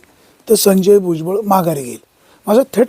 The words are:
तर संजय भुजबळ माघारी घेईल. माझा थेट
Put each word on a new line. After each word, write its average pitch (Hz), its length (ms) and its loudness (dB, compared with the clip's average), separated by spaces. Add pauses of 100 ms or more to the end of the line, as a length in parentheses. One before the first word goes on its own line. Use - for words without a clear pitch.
(500)
तर 214 40 4
संजय 196 440 2
भुजबळ 180 480 -4
माघारी 170 360 -2
घेईल. 117 180 -14 (460)
माझा 214 160 2 (120)
थेट 240 140 2